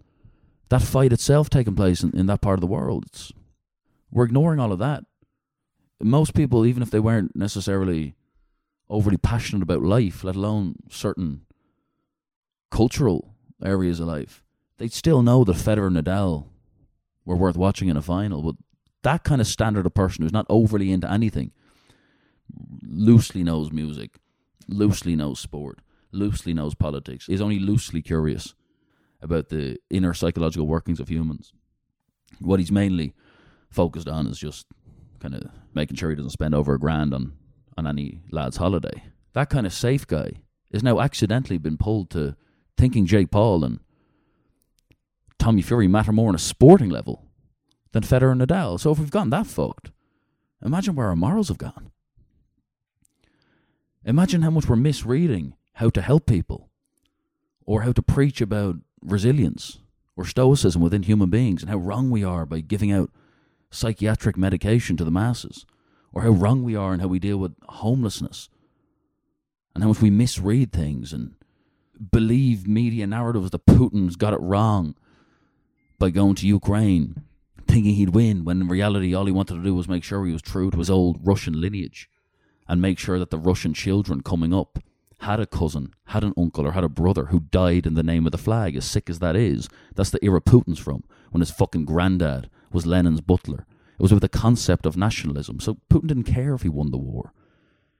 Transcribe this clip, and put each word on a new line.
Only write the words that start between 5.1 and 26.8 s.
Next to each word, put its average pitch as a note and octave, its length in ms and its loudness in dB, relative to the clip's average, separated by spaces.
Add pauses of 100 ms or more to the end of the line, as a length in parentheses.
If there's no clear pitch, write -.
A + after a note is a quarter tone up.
Most D3 300 2
people, A#2+ 320 2
even B2 160 2
if A2+ 80 -6
they G#2+ 100 0
weren't A2 360 0
necessarily F#2+ 800 -4 (760)
overly G2+ 280 0
passionate A2+ 440 -2
about E2 220 -2
life, G2 400 0
let F#2+ 120 -6
alone G2+ 400 -4 (140)
certain E2+ 520 -6 (1300)
cultural A2+ 640 -2 (280)
areas F#2 360 -2
of E2 80 -6
life, D#2 360 -10 (360)
they'd A2+ 120 -8
still D#3+ 300 2
know A#2+ 220 6
that F#2 140 2
Federer G#2+ 280 0
and F2+ 100 0
Nadal E2+ 520 -2 (760)
were F2+ 120 -4
worth F2+ 200 2
watching F#2+ 320 0
in D#2+ 100 0
a D2 40 -4
final. F2+ 400 -4
But D#2+ 140 -4 (480)
that D3+ 200 0
kind C#3+ 160 2
of A2 60 2
standard G#2 400 0
of E2+ 80 -2
person F#2+ 300 0
who's D#2+ 100 -2
not G#2+ 160 -2
overly G#2 420 4
into F#2 200 -2
anything, G2+ 400 -2 (1300)
loosely G#2 640 4
knows D#2 280 -2
music, D2+ 460 -10 (500)
loosely G2+ 480 0
knows D2 240 -4
sport, D2 400 -14 (320)
loosely G2 420 -4
knows D2+ 200 -4
politics, C#2 560 -6